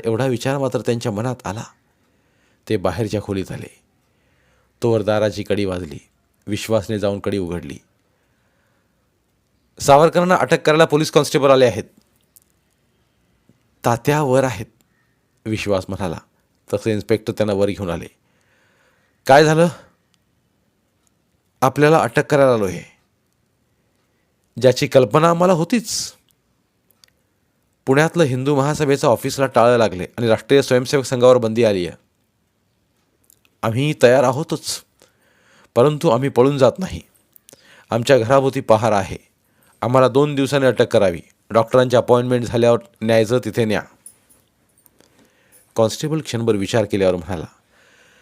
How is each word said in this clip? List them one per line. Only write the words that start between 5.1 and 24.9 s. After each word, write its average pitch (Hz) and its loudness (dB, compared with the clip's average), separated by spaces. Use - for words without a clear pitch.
कडी 101 -4
वाजली. 90 -8
विश्वासने 104 -4
जाऊन 101 -4
कडी 101 -6
उघडली. 82 -8
"सावरकरांना 165 4
अटक 131 -2
करायला 156 4
पोलीस 151 0
कॉन्स्टेबल 139 2
आले 131 6
आहेत." 101 -4
"तात्या 131 -2
वर 131 0
आहेत," 113 -8
विश्वास 101 -4
म्हणाला. 95 -8
तसे 110 -4
इन्स्पेक्टर 107 -4
त्यांना 104 -2
वर 98 0
घेऊन 95 -8
आले. 82 -10
"काय 143 8
झालं?" 156 2
"आपल्याला 147 2
अटक 117 -2
करायला 139 4
आलो 107 0
आहे." 87 -8
"ज्याची 123 2
कल्पना 156 2